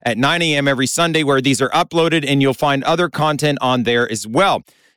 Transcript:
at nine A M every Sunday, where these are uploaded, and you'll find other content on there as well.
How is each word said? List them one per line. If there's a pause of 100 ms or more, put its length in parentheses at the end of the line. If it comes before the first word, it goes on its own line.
at
nine
A
M
every
Sunday,
where
these
are
uploaded,
and
you'll
find
other
content
on
there
as
well. (340)